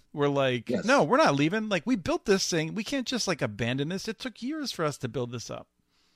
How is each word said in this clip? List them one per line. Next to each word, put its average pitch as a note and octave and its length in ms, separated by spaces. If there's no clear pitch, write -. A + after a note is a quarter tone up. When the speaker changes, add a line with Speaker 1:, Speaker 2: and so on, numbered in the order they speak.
Speaker 1:
were C#3+ 160
like, C3+ 420
Speaker 2:
Yes. G3+ 140
Speaker 1:
"No, B3 180
we're E3+ 140
not C4+ 180
leaving. F3 340
Like, F#3+ 160
we B3+ 120
built C#4+ 300
this F#3+ 220
thing. D#3+ 280
We G#3 80
can't C4+ 220
just, A#3+ 200
like, F3 160
abandon A#2+ 460
this. F#3 180
It A3 140
took - 220
years C#4+ 280
for F3 140
us D3 140
to C3 100
build A#2+ 240
this A#2+ 180
up." A#2 160